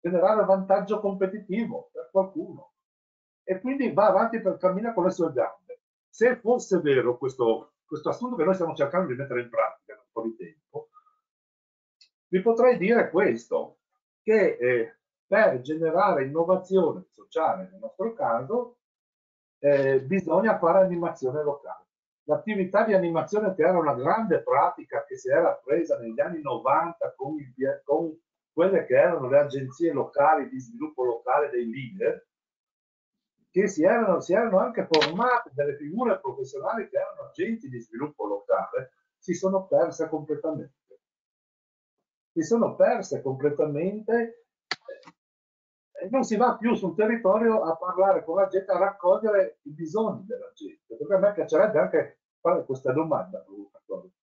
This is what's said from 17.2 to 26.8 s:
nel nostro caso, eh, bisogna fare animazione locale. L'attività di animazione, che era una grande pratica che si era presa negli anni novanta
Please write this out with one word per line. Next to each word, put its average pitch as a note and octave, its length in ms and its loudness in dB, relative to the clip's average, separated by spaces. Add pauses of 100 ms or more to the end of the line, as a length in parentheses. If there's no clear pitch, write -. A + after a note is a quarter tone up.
nel F#3+ 100 -20
nostro A3+ 320 -8
caso, - 640 -4 (840)
eh, C#3 420 4
bisogna F#3+ 560 0
fare F3+ 260 6
animazione E3 580 -4
locale. - 440 -6 (380)
L'attività G3 600 0
di A3 80 0
animazione, F#3 640 2
che D3+ 80 0
era F3+ 160 4
una D3 160 2
grande F3 480 0
pratica - 640 0
che - 120 -14
si - 140 -6
era - 340 2
presa E3 340 0
negli A2+ 220 -8
anni D#3+ 220 -4
novanta - 760 -2